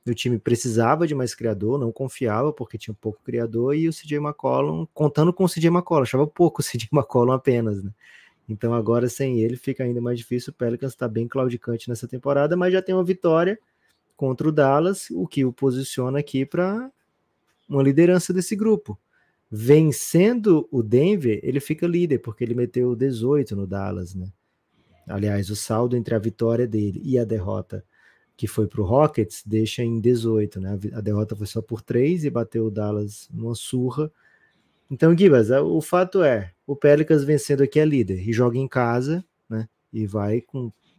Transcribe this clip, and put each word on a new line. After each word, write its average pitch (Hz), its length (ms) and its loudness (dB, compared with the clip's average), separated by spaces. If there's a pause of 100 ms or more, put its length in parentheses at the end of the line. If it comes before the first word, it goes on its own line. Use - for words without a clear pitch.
O 120 80 -2
time 120 240 -2
precisava 120 680 0
de 151 80 -4
mais 127 200 -4
criador, 110 440 -4
não 117 140 -4
confiava 127 600 -2
porque 120 240 -12
tinha 107 180 -12
pouco - 280 -10
criador, 120 520 -2
e 160 140 0
o 165 40 -2
C - 140 -14
J 147 100 -4
McCollum, 147 760 -2
contando 156 400 2
com 190 120 0
o 175 40 2
C - 120 -4
J 165 80 4
McCollum, 170 340 2
achava 131 240 2
pouco 160 340 2
o - 40 -4
C - 120 -6
J 113 160 -8
McCollum 127 400 2
apenas, 117 500 0
né? 101 100 -10 (540)
Então 117 280 -4
agora 117 340 2
sem 127 320 -2
ele 117 160 0
fica 135 280 -6
ainda 120 160 -2
mais 120 180 -2
difícil. 123 320 -6
O - 60 -20
Pelicans 123 380 -4
tá 131 120 -6
bem 117 220 -4
claudicante 120 600 -4
nessa 120 200 -8
temporada, 139 480 0
mas 180 160 2
já 185 100 2
tem 185 120 -4
uma 185 100 2
vitória 175 540 0 (580)
contra 135 320 -2
o 156 40 2
Dallas, 151 600 2
o 175 140 -4
que 139 180 -2
o 127 80 0
posiciona 131 680 -4
aqui 135 260 -4
pra 196 460 -4 (800)
uma 139 140 2
liderança 170 500 4
desse 185 240 -2
grupo. 208 420 0 (520)
Vencendo 160 1200 4
o 123 120 0
Denver, 127 600 2
ele 135 180 -2
fica 160 260 -4
líder, 175 320 0
porque - 240 -8
ele 120 120 -4
meteu 123 420 0
dezoito 131 580 -2
no 98 120 -6
Dallas, 95 480 -6
né? 92 120 -8 (840)
Aliás, 101 400 -2
o 104 80 -8
saldo 120 400 -2
entre 117 180 -2
a 113 40 0
vitória 117 480 0
dele 104 380 -2
e 127 140 0
a 117 60 2
derrota 101 600 -6 (520)
que 113 100 -6
foi 107 200 -2
pro 104 180 -4
Rockets 120 600 0
deixa 110 360 -2
em 117 180 -2
dezoito, 110 600 0
né? 95 120 -6
A 104 40 -4
vi-, 98 180 -10
a 113 60 -8
derrota 104 360 -2
foi 101 100 -8
só 110 160 -6
por 110 200 -10
três 151 420 0
e 143 60 -2
bateu 113 360 -4
o 110 40 -2
Dallas 104 600 -6
numa 113 220 -8
surra. 127 560 -4 (800)
Então, 165 260 6
Gibas, 135 340 6
é, 131 100 4
o 160 200 0
fato 180 420 0
é: 110 300 2 (140)
o 143 100 -6
Pelicans 147 480 4
vencendo 143 380 2
aqui 139 160 2
é 156 60 6
líder 101 440 0
e 117 40 -2
joga 120 260 2
em 135 100 -2
casa, 127 560 -2 (240)
né? 113 200 -6 (240)
E 110 140 -4
vai 104 340 -2
com, 123 300 -10 (280)